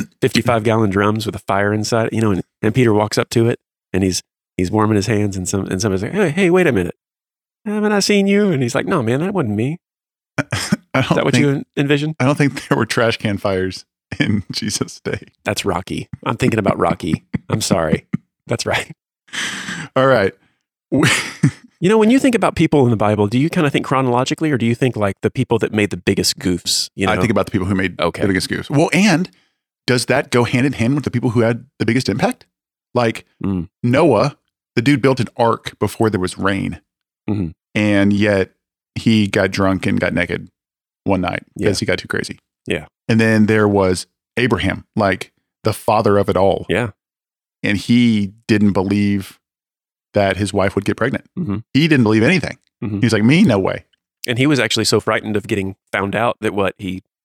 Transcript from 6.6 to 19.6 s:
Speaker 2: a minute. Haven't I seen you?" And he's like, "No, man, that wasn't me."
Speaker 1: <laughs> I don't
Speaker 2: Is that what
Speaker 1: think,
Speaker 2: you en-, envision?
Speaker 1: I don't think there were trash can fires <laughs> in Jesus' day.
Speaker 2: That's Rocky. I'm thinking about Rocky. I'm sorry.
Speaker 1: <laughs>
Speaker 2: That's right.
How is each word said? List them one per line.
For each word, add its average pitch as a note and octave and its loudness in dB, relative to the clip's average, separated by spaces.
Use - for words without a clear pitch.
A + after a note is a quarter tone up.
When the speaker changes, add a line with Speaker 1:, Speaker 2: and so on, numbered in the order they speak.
Speaker 2:
a C#3+ 2
minute. F#2 -2
Haven't G#3+ -2
I G3+ 2
seen G3 2
you?" G3+ 2
And C#3 0
he's A#2 -2
like, - -2
"No, F3 0
man, A#2 0
that F#3+ -4
wasn't A#2+ -2
me." C3+ -2
Speaker 1:
<laughs> - -12
I - -4
don't B2+ 0
Speaker 2:
Is - -4
that - 0
what C#3+ 0
Speaker 1:
think, B2 4
Speaker 2:
you C#3+ 4
en-, C#3 -2
envision? C#3+ 0
Speaker 1:
I B2+ 2
don't C#3+ 2
think C#3 -2
there - 2
were A#2 0
trash A#2 0
can G#2 -4
fires F#2+ -2
<laughs> - -14
in G2+ 0
Jesus' - -6
day. - -8
Speaker 2:
That's - -4
Rocky. - -6
I'm A#2+ -4
thinking A2 0
about G2 0
Rocky. - -2
I'm A2 -2
sorry. E2 -2
Speaker 1:
<laughs> - -20
Speaker 2:
That's - -4
right. - -4